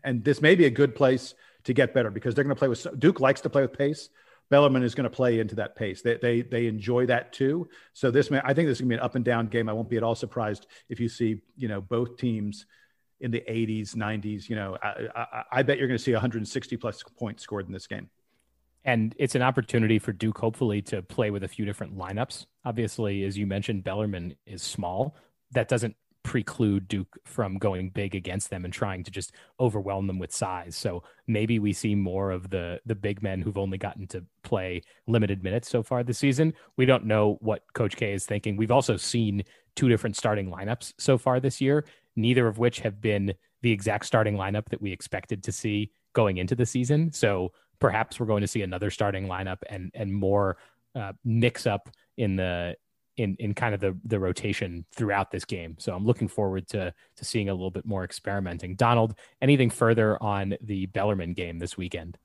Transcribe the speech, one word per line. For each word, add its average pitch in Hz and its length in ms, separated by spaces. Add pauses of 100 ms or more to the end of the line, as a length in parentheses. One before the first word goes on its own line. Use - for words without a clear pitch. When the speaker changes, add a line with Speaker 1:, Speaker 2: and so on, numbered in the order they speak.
Speaker 1:
And 123 200
this 143 180
may 160 140
be 175 100
a 135 60
good 135 240
place 131 400 (300)
to 131 80
get 127 200
better 120 160
because 110 240
they're 143 100
gonna 139 120
play 135 140
with, - 180 (100)
Duke 156 220
likes 135 220
to 156 80
play 143 120
with 127 160
pace. 143 320 (400)
Bellarmine 139 340
is 117 100
gonna 123 160
play 123 300
into 107 160
that 104 200
pace. 98 260
They, 117 160
they, 120 240
they 120 260
enjoy 117 380
that 120 260
too. 151 380 (240)
So 127 180
this 139 180
may, 139 140
I 135 100
think 160 140
this 131 100
is - 40
gonna 127 80
be 117 60
an - 60
up 123 140
and 123 80
down 117 240
game. 113 220
I 107 40
won't 110 160
be 120 80
at 110 60
all 113 120
surprised 107 520 (220)
if 113 100
you 120 80
see, 113 340 (140)
you 123 120
know, 101 140
both 120 360
teams 107 480 (560)
in 117 100
the 117 200
eighties, 110 440
nineties. 107 540
You 113 80
know, 98 260
I, 104 320
I, 120 360
I 127 120
bet 131 160
you're 135 80
gonna 123 100
see 127 140
a 110 80
hundred 110 280
sixty - 280
plus 117 260 (160)
points - 260
scored 98 240
in 92 40
this 92 160
game. 101 220 (760)
Speaker 2:
And 113 340
it's 139 180
an 127 60
opportunity 117 560
for 110 140
Duke, 110 260
hopefully, 110 460
to 101 180
play 107 300
with 101 120
a 95 40
few - 160
different 98 340
lineups. 98 480 (200)
Obviously, 107 580
as 98 140
you 104 100
mentioned, 98 380
Bellarmine 95 500 (100)
is 95 160
small. 98 540 (360)
That 123 180
doesn't 117 260 (280)
preclude 101 640
Duke 95 380
from 98 320
going 92 320
big 98 260
against 90 340
them 90 140
and 90 100
trying 92 300
to - 80
just - 220 (260)
overwhelm 98 480
them 92 120
with 87 140
size. 90 400
So 87 300 (240)
maybe 110 320
we 104 140
see 104 220
more 98 360
of 92 180
the, 87 360
the 113 100
big 101 260
men 95 200
who've 101 160
only 95 200
gotten 98 300
to 87 160 (180)
play 92 420 (220)
limited 101 380
minutes 101 260
so 117 140
far 123 180
this 120 160
season. 147 360 (240)
We 127 80
don't 127 200
know 104 360
what 110 220 (100)
Coach 107 240
K 101 160
is 95 120
thinking. 104 300
We've 110 160
also 123 240
seen 101 480 (320)
two 131 140
different 110 260
starting 101 340
lineups 98 480
so 131 200
far 127 240
this 135 180
year, 143 240 (320)
neither 120 320
of 107 100
which 120 220
have 104 220
been 101 320 (280)
the 120 100
exact 104 340
starting 107 320
lineup 101 320
that 113 120
we 98 120
expected 95 500
to - 80
see 104 400 (220)
going 101 240
into 92 180
the 123 100
season. 147 460
So 95 400 (280)
perhaps 110 380
we're 117 100
going 107 140
to 98 60
see 110 140
another 92 280
starting 98 380
lineup 92 300 (120)
and, 92 240
and 98 200
more, 98 420 (400)
uh, 101 160 (140)
mix 117 420
up 101 220 (260)
in 98 220
the, 87 400 (380)
in, 101 220
in 104 160
kind 107 220
of 95 40
the, 95 160 (100)
the 110 140
rotation 92 640 (100)
throughout 101 340
this 92 160
game. 82 320
So - 160
I'm 95 100
looking 113 240
forward 95 420
to, 92 220 (260)
to - 80
seeing 107 220
a 98 60
little 92 160
bit 90 160
more 98 180
experimenting. 92 720
Donald, 117 400 (240)
anything 131 300
further 113 520
on 98 400
the 98 260
Bellarmine 95 460
game 87 260
this 87 180
weekend? 87 480